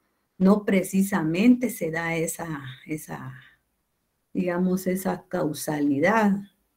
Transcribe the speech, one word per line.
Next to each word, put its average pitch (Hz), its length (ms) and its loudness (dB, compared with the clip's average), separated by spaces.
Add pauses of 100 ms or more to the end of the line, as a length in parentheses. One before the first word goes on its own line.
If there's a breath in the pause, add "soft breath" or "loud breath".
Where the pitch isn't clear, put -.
(380)
no 202 260 6
precisamente 196 1040 2
se 165 220 -6
da 165 240 -4
esa, 165 460 -6 (240)
esa, 147 480 -10 (1000)
digamos, 185 540 -2
esa 185 400 -4
causalidad 156 1040 0 (460)